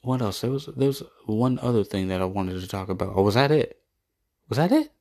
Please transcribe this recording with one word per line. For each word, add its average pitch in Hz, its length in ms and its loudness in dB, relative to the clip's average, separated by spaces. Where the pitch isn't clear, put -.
what 127 200 -2
else? 101 180 -4
There 120 100 -2
was, 139 160 -6
there 135 100 2
was 139 160 -2
one 123 320 0
other 120 240 2
thing 95 260 -2
that 92 140 -2
I 92 40 0
wanted 92 340 -4
to 90 80 -10
talk 95 200 -8
about. 95 280 -4
Oh, 98 60 6
was 101 120 4
that 139 160 4
it? - 300 0
Was 110 100 -2
that 170 120 2
it? 302 300 2